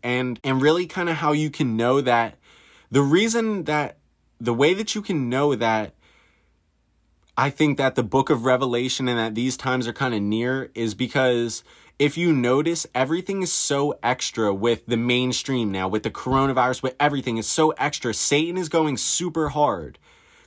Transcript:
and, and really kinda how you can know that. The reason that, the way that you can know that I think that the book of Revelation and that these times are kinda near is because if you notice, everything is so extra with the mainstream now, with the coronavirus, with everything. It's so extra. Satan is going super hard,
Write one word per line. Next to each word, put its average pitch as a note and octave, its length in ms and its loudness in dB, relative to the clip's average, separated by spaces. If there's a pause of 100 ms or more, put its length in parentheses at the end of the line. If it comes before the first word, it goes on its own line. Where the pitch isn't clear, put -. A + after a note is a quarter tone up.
and, B2 400 -2
and C3 180 0
really E3 240 4
kinda F3 280 -4
how D#3 180 0
you D3+ 180 0
can B2+ 280 -2
know B2 240 2
that. A#2 360 0 (540)
The C3+ 100 4
reason G#3 600 2
that, D3+ 340 -2 (440)
the A#2+ 120 0
way C#3+ 200 4
that G#3+ 200 -4
you G#3+ 80 -6
can D3 280 -2
know C#3 260 2
that A2 380 0 (1400)
I C3+ 140 0
think - 260 0
that - 180 0
the B2 80 2
book C3 260 0
of B2 140 2
Revelation B2+ 640 0
and B2 100 0
that A2+ 160 -2
these B2 220 -2
times B2+ 320 -2
are A#2 60 -6
kinda B2 260 -2
near A#2 560 -2
is A2+ 180 -2
because A#2+ 720 0 (340)
if C#3+ 200 0
you E3+ 160 4
notice, C#3 600 2
everything F3+ 480 -2
is F3+ 120 -2
so C#3+ 500 0
extra A2+ 500 0
with A2 320 0
the A#2+ 120 0
mainstream B2 760 -2
now, F#2+ 160 -2
with G#2 160 -2
the A2+ 80 -4
coronavirus, C3 720 0
with C3 160 -4
everything. C#3 380 0
It's G#2+ 100 -4
so D#3 240 4
extra. C#3 420 -2
Satan E3 440 0
is F3+ 100 -2
going D3+ 300 0
super D#3+ 500 -2
hard, B2+ 500 0 (500)